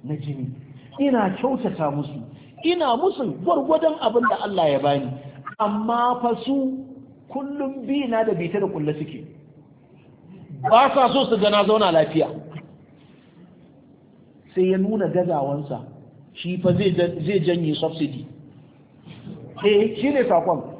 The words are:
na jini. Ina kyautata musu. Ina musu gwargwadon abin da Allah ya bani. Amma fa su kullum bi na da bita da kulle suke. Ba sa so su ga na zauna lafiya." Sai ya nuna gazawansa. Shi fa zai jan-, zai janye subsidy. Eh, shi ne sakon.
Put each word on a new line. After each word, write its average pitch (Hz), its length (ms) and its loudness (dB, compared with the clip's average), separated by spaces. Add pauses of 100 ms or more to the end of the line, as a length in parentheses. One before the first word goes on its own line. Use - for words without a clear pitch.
na 147 120 -6
jini. 135 320 -8 (520)
Ina 247 380 2
kyautata 220 540 -2
musu. 139 300 -6 (420)
Ina 311 320 2
musu 294 300 0 (180)
gwargwadon 320 560 2
abin 233 300 2
da - 120 0
Allah 185 300 0
ya 139 80 2
bani. 139 320 0 (480)
Amma 233 640 0
fa 240 140 0 (100)
su 262 400 -2 (440)
kullum 277 560 -6
bi 277 220 -2
na 226 160 0
da 220 100 0
bita 175 260 -2
da 196 80 0
kulle 151 260 -2
suke. 151 320 -10 (1500)
Ba 262 240 8
sa 262 160 4
so 262 140 2
su 220 120 2
ga 202 120 4
na 208 160 4
zauna 214 260 4
lafiya." 156 380 2 (2250)
Sai 185 160 4
ya 190 60 2
nuna 196 320 0
gazawansa. 147 720 -2 (520)
Shi 180 300 -6
fa 180 100 4
zai 185 220 2
jan-, 175 300 0
zai 196 160 2
janye 160 340 0
subsidy. 156 500 -4 (1400)
Eh, 208 340 4
shi 247 140 0
ne 262 160 2
sakon. 170 500 0